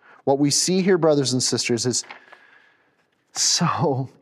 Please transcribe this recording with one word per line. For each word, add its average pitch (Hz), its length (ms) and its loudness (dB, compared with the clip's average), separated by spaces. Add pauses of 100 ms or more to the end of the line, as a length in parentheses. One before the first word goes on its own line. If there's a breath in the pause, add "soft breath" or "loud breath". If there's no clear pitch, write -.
(260 soft breath)
What 139 120 2
we 147 140 2
see 185 300 0
here, 185 160 2
brothers 143 360 2
and 127 80 0
sisters, 117 440 -2
is 120 180 -2 (1300 loud breath)
so 139 760 -2 (120)